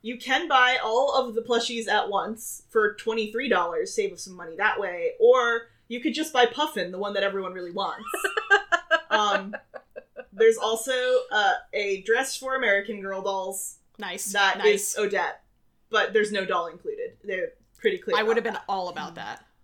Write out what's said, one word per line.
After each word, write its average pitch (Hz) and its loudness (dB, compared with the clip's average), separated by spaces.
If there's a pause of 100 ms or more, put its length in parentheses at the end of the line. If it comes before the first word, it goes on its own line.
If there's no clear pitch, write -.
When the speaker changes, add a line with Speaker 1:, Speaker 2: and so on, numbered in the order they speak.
Speaker 1:
you 233 -8
can 269 -2
buy 254 6
all 240 2
of 247 2
the 220 0
plushies 233 0
at 202 2
once 202 -4
for 208 2
twenty-three 220 -4
dollars, 170 0
save 190 -2
some 185 -14
money 170 -14
that 202 0
way, 175 -4
or 233 6 (180)
you 240 -6
could 247 -2
just 311 -4
buy 247 4
Puffin, 226 -4
the 185 -10
one 202 -4
that 196 0
everyone 190 -4
really 180 -10
wants. 196 -6
Speaker 2:
<laughs> 349 0
Speaker 1:
Um, 214 0 (760)
there's 226 6
also, 226 -2 (400)
uh, 202 4 (200)
a 196 -2
dress 247 0
for 262 -4
American 202 0
Girl 190 -6
dolls 190 -6 (200)
Speaker 3:
Nice. 190 -8
Speaker 1:
that 196 4
Speaker 3:
Nice. 202 4
Speaker 1:
is - -4
Odette, 196 -2 (480)
but 202 2
there's 208 2
no 196 -2
doll 175 -2
included. - -8 (100)
They're 185 -6 (260)
pretty 185 0
clear - -2
Speaker 3:
I 220 2
would 220 2
have 220 -2
Speaker 1:
about 220 -4
Speaker 3:
been - -14
Speaker 1:
that. 196 -4
Speaker 3:
all 185 -4
about 156 -12
that. 107 -12 (200)